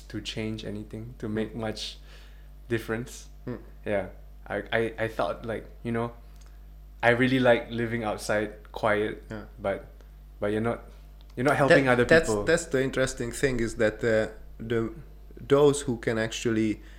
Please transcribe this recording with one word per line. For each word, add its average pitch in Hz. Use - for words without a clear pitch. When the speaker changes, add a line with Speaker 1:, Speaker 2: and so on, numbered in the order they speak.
Speaker 1:
to 110
change 110
anything, 107
to 117
make 107
Speaker 2:
Hmm. 120
Speaker 1:
much -
difference. 117
Speaker 2:
Hmm. 123
Speaker 1:
Yeah. 98
I, 101
I, 113
I -
thought, 110
like, 110
you 120
know, 117
I 117
really 127
like 120
living 117
outside, 104
quiet, 104
Speaker 2:
Yeah. 107
Speaker 1:
but, 98
but 104
you're 107
not, 117
you're 123
not 139
helping 139
Speaker 2:
That, 127
Speaker 1:
other 120
Speaker 2:
that's, 160
Speaker 1:
people. 104
Speaker 2:
that's 165
the 131
interesting 127
thing, 127
is 113
that, 110
uh, 110
the, 113
those 139
who 117
can 113
actually 110